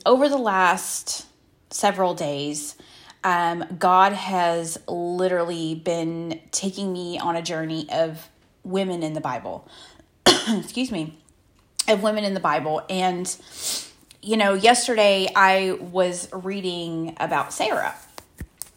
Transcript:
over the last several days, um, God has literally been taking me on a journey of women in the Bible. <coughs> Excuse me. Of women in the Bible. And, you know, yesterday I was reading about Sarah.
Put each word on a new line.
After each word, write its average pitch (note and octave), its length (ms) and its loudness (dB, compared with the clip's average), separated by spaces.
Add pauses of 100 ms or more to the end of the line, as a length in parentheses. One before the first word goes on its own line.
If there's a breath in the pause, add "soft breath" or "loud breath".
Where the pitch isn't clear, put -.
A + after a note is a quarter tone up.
over C4 240 6
the C#4 80 0
last F#3+ 880 0 (460)
several F#3 420 0
days, D3 640 -6 (500 loud breath)
um, F3 380 2 (140)
God F#3 340 6
has E3+ 760 -2
literally F3 880 -2
been E3 760 -4
taking F#3+ 420 -4
me F3 260 -6
on E3+ 180 -2
a E3 40 -4
journey D#3+ 500 -6
of D#3+ 380 -2 (360)
women F#3 380 -2
in D#3 120 -4
the D#3 80 -6
Bible. G#2 440 -8 (400 loud breath)
<coughs> - 200 -20
Excuse A#3 680 0
me. D#3 260 -6 (720)
Of G#3 140 4
women G#3+ 220 0
in G3 100 -2
the F#3 60 -2
Bible. D#3 500 0
And, F#3 440 -2 (840 loud breath)
you G#3+ 160 -2
know, G3+ 160 4
yesterday G#3 840 4
I F#3+ 460 6
was F3+ 540 -2
reading F3 840 -6
about D#3+ 360 -2
Sarah. - 400 -2 (840)